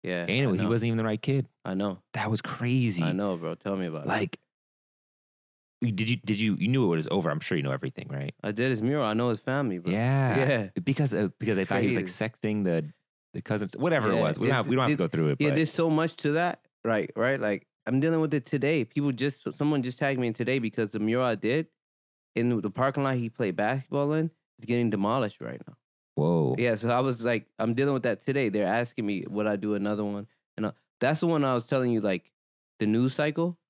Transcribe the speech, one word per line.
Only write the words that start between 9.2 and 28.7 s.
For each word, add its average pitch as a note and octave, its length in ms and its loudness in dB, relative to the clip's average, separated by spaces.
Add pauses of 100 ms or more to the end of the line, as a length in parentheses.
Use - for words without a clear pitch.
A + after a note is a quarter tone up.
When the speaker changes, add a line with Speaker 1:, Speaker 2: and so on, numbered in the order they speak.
Speaker 1:
his G#2+ 100 0
family, B2+ 400 -2
bro. E2+ 120 -4
Speaker 2:
Yeah. B2+ 460 2
Speaker 1:
Yeah. B2 320 2 (140)
Speaker 2:
Because, C#3 300 0
uh, F#2+ 160 2 (100)
because G#2+ 180 0
I F#2+ 80 2
thought G2 160 0
he G#2+ 60 2
was, G2 80 2
like, G2 100 0
Speaker 1:
Crazy. F#2 200 -4
Speaker 2:
sexting G#2+ 400 -4
the, E2 260 0 (420)
the - 80 -8
cousins, G#2 360 -4
whatever C3+ 340 2
it - 40 2
Speaker 1:
Yeah, - 60 2
Speaker 2:
was. D2+ 180 0
We A2+ 80 2
don't C3+ 100 4
Speaker 1:
it's, A#2 80 2
Speaker 2:
have, - 20 -6
we C3+ 80 2
don't C3 140 2
have D3+ 80 2
to F2+ 60 0
Speaker 1:
it, - 20 2
Speaker 2:
go - 20 -2
through D#2 220 2
it, C#3 100 0
Speaker 1:
yeah, D3 100 2
Speaker 2:
but C#3 60 2
Speaker 1:
there's D#3 160 2
so E3 180 0
much D#3+ 280 2
to D3 160 -2
that. E3+ 320 -2 (180)
Right, A2+ 320 0
right. B2+ 240 0
Like, G#2 280 -2 (180)
I'm B2+ 160 2
dealing D#3+ 180 2
with D#3 140 0
it D3 120 0
today. C#3+ 380 2
People C#3+ 300 -2
just, C3+ 280 -2 (160)
someone D3 260 2
just B2 160 -6
tagged C#3 200 0
me B2 80 0
in A2 60 -2
today B2+ 260 0
because A2 300 -2
the A2 100 -4
mural A#2 260 2
I A#2 100 2
did B2+ 320 0 (680)
in A#2 260 2
the G#2 80 -2
parking C3+ 340 0
lot C3+ 120 0
he A#2 140 -2
played G2 260 -2
basketball C3+ 580 -2
in D#3+ 180 0 (280)
is A2+ 60 -14
getting A#2+ 240 2
demolished G#2+ 520 0
right A#1+ 260 -10
now. - 80 -20 (400)
Speaker 2:
Whoa. D2+ 440 2
Speaker 1:
Yeah, A#2+ 160 2
so A2+ 140 -2
I B2 100 2
was B2 240 0
like, A#2 240 0 (100)
I'm A2+ 160 0
dealing C#3 200 2
with B2+ 100 -2
that A2+ 220 0
today. C3+ 240 0
They're G2+ 180 0
asking A#2 380 -2